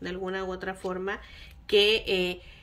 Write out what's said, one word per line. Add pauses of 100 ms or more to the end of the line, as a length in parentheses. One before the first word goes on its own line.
de
alguna
u
otra
forma (460)
que,
eh, (220)